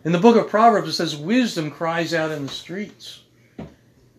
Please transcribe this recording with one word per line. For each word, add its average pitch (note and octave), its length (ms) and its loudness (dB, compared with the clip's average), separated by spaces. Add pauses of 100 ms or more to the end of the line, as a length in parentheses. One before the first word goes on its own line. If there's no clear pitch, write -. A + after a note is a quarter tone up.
In D#3+ 80 -2
the F3 80 2
book A3 180 8
of - 120 0
Proverbs, G3+ 400 4
it D#3 40 -8
says, D#3 220 -4
"Wisdom E3+ 560 -2
cries E3 420 -4
out D#3+ 180 -2
in C#3+ 140 -8
the C3 60 -10
streets." - 720 -14 (960)